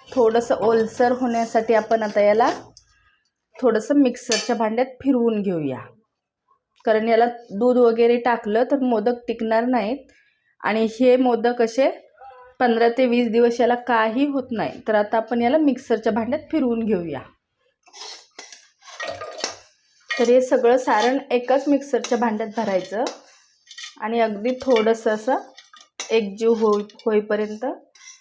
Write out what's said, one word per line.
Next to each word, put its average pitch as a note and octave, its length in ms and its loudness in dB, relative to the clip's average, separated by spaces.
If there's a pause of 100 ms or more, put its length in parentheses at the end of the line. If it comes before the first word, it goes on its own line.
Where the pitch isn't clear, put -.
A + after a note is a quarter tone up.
(120)
थोडंसं A#3 440 2
ओलसर A3+ 560 2
होण्यासाठी A#3 640 0
आपण A3 280 0
आता G#3 200 -2
याला A3 280 4 (1040)
थोडंसं A#3 460 2
मिक्सरच्या A#3+ 540 -2
भांड्यात A3+ 300 0 (160)
फिरवून A#3 400 0
घेऊया, D#3 360 -4 (1040)
कारण A3 240 2
याला A3+ 180 4 (260)
दूध A#3+ 260 2
वगैरे A#3 400 4
टाकलं A#3 520 0
तर C#4+ 100 0
मोदक A#3+ 480 -2
टिकणार A3+ 380 -2
नाहीत B3 400 -2 (560)
आणि A3 280 0
हे B3+ 260 4
मोदक A#3+ 460 0
असे B3+ 280 0 (680)
पंधरा A#3 280 4 (100)
ते C4 80 4
वीस A#3+ 260 2
दिवस A#3 280 2
याला A#3 220 4
काही A3+ 440 0
होत C4+ 240 -4
नाही. G#3 380 -6
तर A3 60 0
आता G#3 220 0
आपण A#3 260 -2
याला B3 160 2
मिक्सरच्या A#3+ 540 0
भांड्यात A#3 380 -4
फिरवून A#3+ 340 -2
घेऊया. E3+ 360 -4 (3000)
तर - 140 0
हे B3 160 4
सगळं B3+ 380 2
सारण B3 400 0 (120)
एकाच B3+ 380 0
मिक्सरच्या C4 500 -2
भांड्यात A3 380 -2
भरायचं G3+ 480 -4 (960)
आणि A3+ 200 -2
अगदी A3 420 -2
थोडंसं A3+ 480 2
असं G#3+ 280 -2 (720)
एकजीव A3 440 0
होई-, G#3 300 0 (200)
होईपर्यंत G#3+ 600 -2 (560)